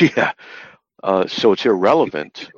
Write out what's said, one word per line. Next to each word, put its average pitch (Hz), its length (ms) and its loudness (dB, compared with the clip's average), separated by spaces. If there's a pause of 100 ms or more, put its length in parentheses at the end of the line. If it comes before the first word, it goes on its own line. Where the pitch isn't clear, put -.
Yeah. - 320 2 (720)
Uh, 95 260 0
so - 240 2
it's - 140 -2
irrelevant 101 920 -2